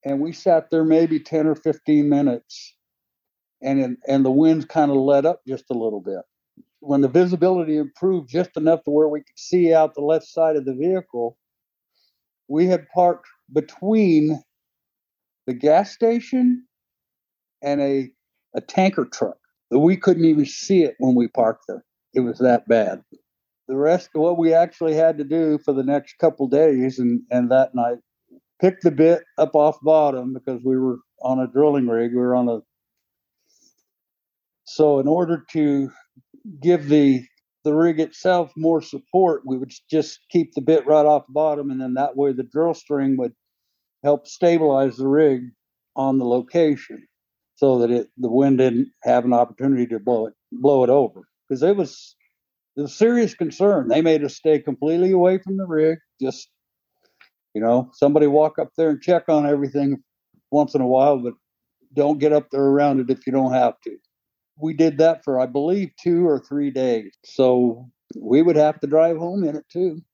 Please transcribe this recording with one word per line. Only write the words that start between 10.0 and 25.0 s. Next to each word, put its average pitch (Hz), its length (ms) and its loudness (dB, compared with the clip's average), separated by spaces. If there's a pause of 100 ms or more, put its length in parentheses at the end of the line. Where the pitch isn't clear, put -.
left 156 240 -2
side 160 320 -2
of 131 80 -6
the 131 100 -6
vehicle, 135 640 -6 (1120)
we 160 180 0
had 170 220 -2
parked 175 380 0 (260)
between 170 880 0 (1040)
the 127 80 -6
gas 156 380 0
station 247 760 -2 (960)
and 143 180 -2
a, 139 300 -2 (440)
a - 60 -6
tanker 190 440 -2
truck. - 320 -8 (340)
We 160 260 4
couldn't 165 280 2
even 151 200 2
see 180 380 0
it 131 160 -2
when 127 160 0
we 120 120 2
parked 113 400 -2
there. - 160 -12 (300)
It 131 80 0
was 120 180 -4
that 123 280 2
bad. 104 360 0 (640)
The 131 80 -6
rest 156 400 0
of 151 60 0
what 170 160 0
we 165 160 2
actually 165 400 0
had 160 240 0